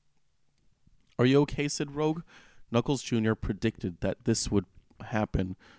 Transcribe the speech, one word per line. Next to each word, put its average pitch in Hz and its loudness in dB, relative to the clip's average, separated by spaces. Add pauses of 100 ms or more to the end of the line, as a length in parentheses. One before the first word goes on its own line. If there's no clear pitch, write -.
(1200)
"Are 123 4
you 139 6
okay?" 147 -2
said 143 -6
Rogue. 156 -2 (480)
Knuckles 120 0
Junior 110 0
predicted 104 -4
that - -4
this - 0
would 98 2 (440)
happen, 95 -2 (220)